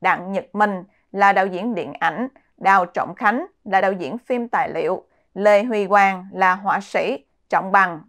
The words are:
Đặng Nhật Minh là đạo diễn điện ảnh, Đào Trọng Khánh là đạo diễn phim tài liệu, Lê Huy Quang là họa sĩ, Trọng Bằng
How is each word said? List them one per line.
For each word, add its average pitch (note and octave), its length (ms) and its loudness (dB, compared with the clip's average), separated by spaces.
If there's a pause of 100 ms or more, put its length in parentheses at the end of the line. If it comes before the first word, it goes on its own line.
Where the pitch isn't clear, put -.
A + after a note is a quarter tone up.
Đặng F3+ 300 -2
Nhật G3 220 -4
Minh G3+ 300 0 (280)
là G3 220 4
đạo F#3+ 120 2
diễn G3 300 -6
điện C#3+ 240 -6
ảnh, E3 280 -4 (300)
Đào F#3+ 280 4
Trọng - 300 -6
Khánh A#3+ 300 0 (180)
là F#3+ 180 2
đạo G3 100 2
diễn F3 260 -6
phim A#3+ 300 -6
tài E3+ 220 -2
liệu, D#3+ 340 -4 (300)
Lê G3+ 300 4
Huy G#3+ 240 -2
Quang F#3+ 440 2
là F#3 240 2
họa G3 240 -2
sĩ, G3 460 -4 (240)
Trọng F3+ 220 -2
Bằng F#3 380 2